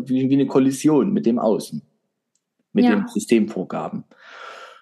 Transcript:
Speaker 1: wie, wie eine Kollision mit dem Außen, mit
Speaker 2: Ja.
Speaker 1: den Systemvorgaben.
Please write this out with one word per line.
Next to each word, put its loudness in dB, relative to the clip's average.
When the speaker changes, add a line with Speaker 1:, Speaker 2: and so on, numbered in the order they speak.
Speaker 1:
wie, 0
wie 4
eine 2
Kollision 2
mit 0
dem 2
Außen, -2
mit 4
Speaker 2:
Ja. 4
Speaker 1:
den -4
Systemvorgaben. -2